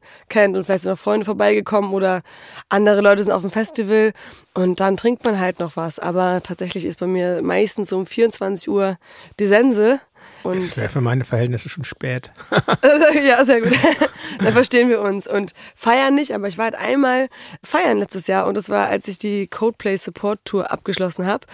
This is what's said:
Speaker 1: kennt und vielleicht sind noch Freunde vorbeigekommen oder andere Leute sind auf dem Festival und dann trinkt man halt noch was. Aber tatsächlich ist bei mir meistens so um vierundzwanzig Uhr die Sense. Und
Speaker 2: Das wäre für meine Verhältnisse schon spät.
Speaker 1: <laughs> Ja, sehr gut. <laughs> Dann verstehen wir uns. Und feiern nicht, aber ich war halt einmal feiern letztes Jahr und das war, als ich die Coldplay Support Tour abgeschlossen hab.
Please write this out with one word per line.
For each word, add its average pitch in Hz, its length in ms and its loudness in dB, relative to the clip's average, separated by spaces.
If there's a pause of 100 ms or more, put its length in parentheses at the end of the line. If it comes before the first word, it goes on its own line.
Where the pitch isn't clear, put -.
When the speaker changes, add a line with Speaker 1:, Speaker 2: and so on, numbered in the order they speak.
(280)
Speaker 1:
kennt 202 300 2
und 190 80 -4
vielleicht 190 180 -2
sind 190 80 -2
noch 185 80 -4
Freunde 208 260 -2
vorbeigekommen 208 680 0
oder 190 300 0 (440)
andere 202 340 4
Leute 202 220 6
sind 196 80 0
auf 190 120 0
dem 190 80 -4
Festival 220 600 0 (420)
und 185 280 0
dann 196 160 2
trinkt 240 260 -2
man 214 160 0
halt 180 200 -2
noch 170 180 -8
was. 165 220 -6
Aber 180 440 -2
tatsächlich 180 420 -8
ist 180 140 -8
bei 180 80 -4
mir 180 340 -2
meistens 190 480 -2
so 185 80 -4
um 190 100 -4
vierundzwanzig 202 600 -2
Uhr 196 300 -2 (420)
die 208 80 0
Sense. 226 520 4 (440)
Und 185 260 -4
Speaker 2:
Das 156 80 -8
wäre 110 120 -4
für 143 120 -2
meine 123 240 0
Verhältnisse 120 440 -2
schon - 160 -10
spät. - 520 -8
Speaker 1:
<laughs> - 340 -2 (560)
Ja, 254 180 6
sehr 240 160 4
gut. 226 120 2 (340)
<laughs> - 320 -10
Dann 202 140 2
verstehen 247 360 4
wir 226 120 2
uns. 202 260 -2
Und 202 260 -4 (220)
feiern 269 400 2
nicht, 277 180 -2
aber 202 140 -4
ich 175 100 -8
war 220 80 -2
halt 226 100 -4
einmal 254 520 0 (360)
feiern 135 360 0
letztes - 280 -6
Jahr 190 200 0
und 196 80 -2
das 202 140 -6
war, 202 180 0
als 202 200 -4
ich 196 120 -10
die 202 280 -4
Coldplay 220 500 -4
Support 202 480 -6
Tour - 260 -4
abgeschlossen 185 540 -4
hab. 202 280 -4